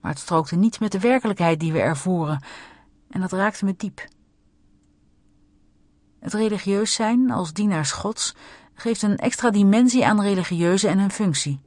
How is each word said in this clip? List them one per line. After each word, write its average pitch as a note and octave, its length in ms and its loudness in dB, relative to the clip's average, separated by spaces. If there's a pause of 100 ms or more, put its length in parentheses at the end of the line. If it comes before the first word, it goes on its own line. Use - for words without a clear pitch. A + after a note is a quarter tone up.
Maar - 100 -8
het C#3+ 100 -8
strookte D#3+ 360 -2
niet A3 240 2
met G#3+ 120 -2
de F#3+ 80 -2
werkelijkheid G3 600 0
die D#3+ 120 -2
we D#3 80 0
ervoeren, D3 600 -2 (680)
en F#3 100 -4
dat F#3 120 -4
raakte G3 320 -2
me F#3+ 120 0
diep. - 320 -10 (2000)
Het - 120 -10
religieus G#3 640 -2
zijn A#3+ 360 2
als F3+ 220 -4
dienaars F3 400 0
Gods - 420 -6 (400)
geeft - 280 -4
een G#3 140 2
extra - 340 0
dimensie A3 560 6
aan G#3 140 2
religieuzen F#3 680 0
en F#3+ 80 2
hun G3 120 2
functie. D3 560 -2